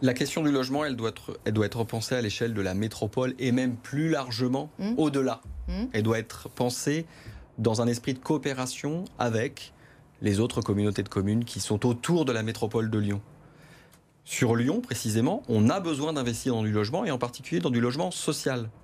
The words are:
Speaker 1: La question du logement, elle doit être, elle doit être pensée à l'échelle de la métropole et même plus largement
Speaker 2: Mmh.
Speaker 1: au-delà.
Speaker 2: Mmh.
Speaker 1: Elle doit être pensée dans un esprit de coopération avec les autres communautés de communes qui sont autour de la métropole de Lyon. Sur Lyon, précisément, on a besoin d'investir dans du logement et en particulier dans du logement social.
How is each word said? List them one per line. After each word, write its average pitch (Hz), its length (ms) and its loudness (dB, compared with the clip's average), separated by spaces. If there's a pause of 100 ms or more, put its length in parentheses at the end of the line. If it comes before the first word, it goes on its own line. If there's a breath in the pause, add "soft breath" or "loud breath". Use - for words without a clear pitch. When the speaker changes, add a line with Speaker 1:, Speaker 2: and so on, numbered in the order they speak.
Speaker 1:
La 127 140 4
question 143 280 -2
du 147 80 4
logement, 135 360 0
elle 135 100 -4
doit 113 140 -2
être, - 340 -12
elle 110 80 0
doit 107 140 4
être 113 180 -2
pensée 113 300 -4
à 123 80 2
l'échelle 113 320 -2
de 101 80 0
la 92 100 0
métropole 113 680 -2
et 123 140 2
même 127 240 2
plus 151 320 -2
largement 131 720 0
Speaker 2:
Mmh. 208 180 -2
Speaker 1:
au-delà. 139 460 2 (260)
Speaker 2:
Mmh. 185 240 -2
Speaker 1:
Elle 107 100 2
doit 113 160 4
être - 300 -10
pensée 143 560 0 (540 loud breath)
dans 113 240 2
un 117 40 4
esprit 120 280 0
de 131 40 -12
coopération 143 880 -2 (140)
avec 117 560 -2 (480 loud breath)
les 104 180 4
autres 110 220 0
communautés 104 400 2
de 101 80 -4
communes 104 340 2
qui 110 160 -8
sont 107 260 0
autour 151 380 2
de 131 80 0
la 110 100 0
métropole 110 480 -2
de 110 80 2
Lyon. 101 220 0 (1040 loud breath)
Sur 117 320 2
Lyon, 139 240 2
précisément, 123 680 0
on 110 200 6
a 170 100 4
besoin 156 360 -2
d'investir 120 400 0
dans 110 80 2
du 107 100 2
logement 110 320 2
et 185 60 0
en 127 80 0
particulier 123 420 -2
dans 147 100 0
du 117 120 4
logement 147 280 0
social. 131 600 -2 (140)